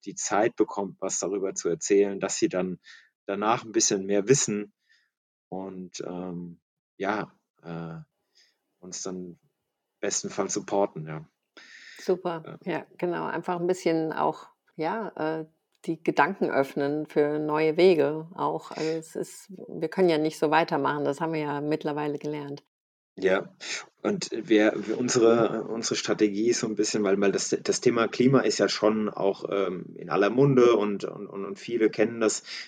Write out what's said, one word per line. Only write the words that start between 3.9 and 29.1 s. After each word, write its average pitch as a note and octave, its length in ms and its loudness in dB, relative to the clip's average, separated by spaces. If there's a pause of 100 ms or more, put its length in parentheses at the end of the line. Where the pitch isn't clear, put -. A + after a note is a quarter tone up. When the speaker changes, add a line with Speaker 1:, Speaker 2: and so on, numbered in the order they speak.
Speaker 1:
mehr G2+ 220 2
wissen G#2 440 2 (800)
und, F#2 560 -10
ähm, F2 540 -10 (360)
ja, G2 420 -4 (240)
äh, E2 360 -10 (840)
uns F2+ 220 -14
dann F2+ 360 -10 (600)
bestenfalls G2+ 540 -4
supporten, G2+ 520 -2
ja. D#2 220 -10 (720)
Speaker 2:
Super, F3 460 -4
Speaker 1:
Ja. - 180 -16
Speaker 2:
ja, E3+ 220 -6 (100)
genau. E3+ 300 -4
Einfach E3+ 340 -4
ein E3+ 60 -2
bisschen E3 460 0
auch, - 360 -2 (280)
ja, D#3+ 640 -4
äh, D#3+ 60 -10 (380)
die E3 180 -6
Gedanken F#3 480 2
öffnen C#3+ 560 0
für D3+ 320 2
neue D#3 380 0
Wege D#3+ 580 4
auch. D3+ 360 -4
Also D#3 220 -4
es D#3+ 240 -8
ist, - 360 -10 (160)
wir E3 200 -4
können F#3 200 4
ja D#3 100 6
nicht D#3 200 0
so D3+ 120 2
weitermachen, D3 540 2
das C#3 160 -2
haben E3 120 -2
wir D#3 80 -2
ja D3 200 -4
mittlerweile D3+ 580 -2
gelernt. D3 460 -8 (560)
Speaker 1:
Ja, F#2+ 280 2 (540)
und - 300 -2
wir, G#2+ 440 4
wir, G#2 200 -4
unsere, A#2 680 4
unsere A2+ 320 -4
Strategie G#2 540 2
ist A#2 100 0
so A#2 80 -2
ein G#2+ 80 -4
bisschen, G#2+ 260 0
weil, G2 180 2
weil G2+ 120 4
das, G2 300 -2
das - 180 -2
Thema A#2 260 2
Klima B2+ 340 4
ist G#2 180 0
ja G2+ 100 4
schon G#2+ 400 2
auch, - 420 -2